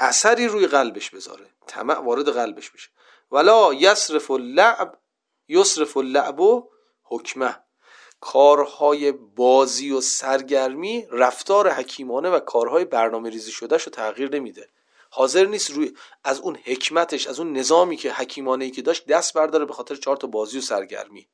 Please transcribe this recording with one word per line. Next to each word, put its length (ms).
اثری 480
روی 180
قلبش 440
بذاره، 400
طمع 280
وارد 340
قلبش 420
بشه. 200
ولا 440
یصرف 560
اللعب، 680
یصرف 480
اللعب 720
حکمه، 580
کارهای 920
بازی 800
و 80
سرگرمی 1120
رفتار 600
حکیمانه 580
و 100
کارهای 440
برنامه 460
ریزی 200
شده 280
شو 120
تغییر 440
نمیده. 360
حاضر 340
نیست 260
روی، 260
از 160
اون 240
حکمتش، 600
از 120
اون 140
نظامی 440
که 160
حکیمانه‌ای 580
که 120
داشت 240
دست 260
برداره 320
به 80
خاطر 220
چهار 220
تا 100
بازی 320
و 20
سرگرمی. 720